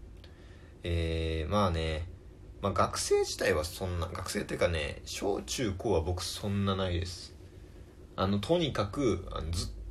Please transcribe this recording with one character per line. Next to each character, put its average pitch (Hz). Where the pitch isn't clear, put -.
え 82
ー、 -
ま 101
あ -
ね、 80
ま 101
あ、 95
学 101
生 -
時 -
代 95
は 78
そ -
ん 87
な、 80
学 -
生 -
っ -
て -
い -
う -
か -
ね、 78
小 -
中 110
高 104
は 80
僕 87
そ -
ん 101
な 98
な 95
い 85
で 85
す。 -
あ 92
の、 101
と 165
に 160
か 101
く、 131
あ -
の、 78
ず -
っ -